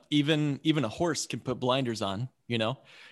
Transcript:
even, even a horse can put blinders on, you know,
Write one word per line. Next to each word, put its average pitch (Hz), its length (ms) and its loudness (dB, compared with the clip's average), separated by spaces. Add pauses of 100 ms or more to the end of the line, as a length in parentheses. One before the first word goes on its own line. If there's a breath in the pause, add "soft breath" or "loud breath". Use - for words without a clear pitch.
even, 147 540 2
even 151 220 2
a 107 40 -2
horse 165 380 -2
can 120 120 -6
put 123 200 -4
blinders 123 420 0
on, 101 280 -4 (180)
you 120 100 0
know, 113 220 -2 (320 loud breath)